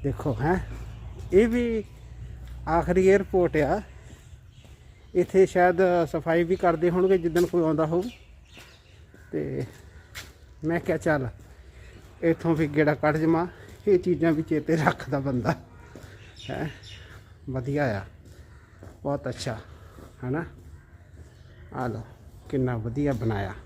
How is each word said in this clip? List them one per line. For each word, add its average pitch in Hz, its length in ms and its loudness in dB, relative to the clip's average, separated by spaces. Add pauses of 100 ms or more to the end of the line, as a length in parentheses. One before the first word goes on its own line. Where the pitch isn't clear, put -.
ਦੇਖੋ, 139 380 -2
ਹੈਂ, 170 160 2 (760)
ਇਹ 214 140 8
ਵੀ 226 360 0 (840)
ਆਖਰੀ 175 420 4
에ਅਰਪੋਰਟ 185 480 4
ਆ। 151 240 2 (1300)
ਇੱਥੇ 185 300 6
ਸ਼ਾਇਦ 180 360 4 (240)
ਸਫਾਈ 165 380 0
ਵੀ 175 120 2
ਕਰਦੇ 175 340 2
ਹੋਣਗੇ 185 280 4
ਜਿੱਦਣ 170 280 2
ਕੋਈ 175 180 0
ਆਉਂਦਾ 156 220 2
ਹੋਊ। 170 180 0 (1300)
ਤੇ 139 340 -6 (1000)
ਮੈਂ 165 140 0
ਕਿਹਾ, 165 180 -2
"ਚੱਲ, 147 320 0 (920)
ਇੱਥੋਂ 165 320 2
ਵੀ 156 120 0
ਗੇੜਾ 147 280 2
ਕੱਢ 151 220 0
ਜਾਵਾਂ।" 165 300 2 (400)
ਇਹ 190 120 6
ਚੀਜ਼ਾਂ 170 320 2
ਵੀ 156 120 0
ਚੇਤੇ 160 320 0
ਰੱਖਦਾ 143 440 0
ਬੰਦਾ, 131 360 -2 (920)
ਹੈਂ। 151 200 -6 (800)
ਵਧੀਆ 131 500 -2
ਆ, 92 60 -10 (1000)
ਬਹੁਤ 139 260 -4
ਅੱਛਾ, 113 300 -8 (640)
ਹਨਾ। 143 220 -4 (1300)
ਆ 131 140 -6
ਲਓ, 113 140 -6 (480)
ਕਿੰਨਾ 127 280 -2
ਵਧੀਆ 131 360 -2
ਬਣਾਇਆ। 104 400 -2 (120)